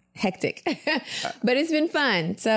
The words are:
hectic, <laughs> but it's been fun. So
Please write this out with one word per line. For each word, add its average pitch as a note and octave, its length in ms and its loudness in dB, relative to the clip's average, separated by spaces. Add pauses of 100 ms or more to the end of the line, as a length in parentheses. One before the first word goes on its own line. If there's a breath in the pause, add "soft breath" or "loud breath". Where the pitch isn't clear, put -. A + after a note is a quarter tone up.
(160)
hectic, - 500 -2
<laughs> - 800 -4
but B3 140 2
it's E4 140 0
been D4+ 160 2
fun. A3 500 0
So - 180 0